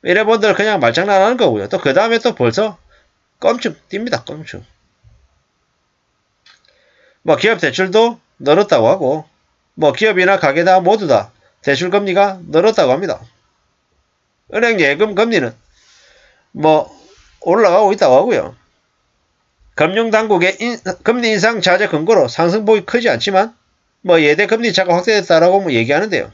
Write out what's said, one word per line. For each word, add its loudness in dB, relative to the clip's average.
이래 0
본들 2
그냥 -2
말장난하는 0
거고요. -2
또 -6
그 -2
다음에 0
또 -2
벌써 -2
껌충 -2
뜁니다. -8
껌충. -16
뭐, 2
기업 0
대출도 0
늘었다고 2
하고, -2
뭐, 0
기업이나 2
가게다 2
모두 0
다 0
대출 -2
금리가 0
늘었다고 2
합니다. -4
은행 0
예금 0
금리는 0
뭐, 0
올라가고 2
있다고 2
하고요. 0
금융당국의 0
인-, -6
금리 -2
인상 -2
자제 0
근거로 2
상승폭이 0
크지 -2
않지만, -2
뭐, 2
예대 2
금리 -2
차가 0
확대됐다라고 2
뭐 -6
얘기하는데요. -2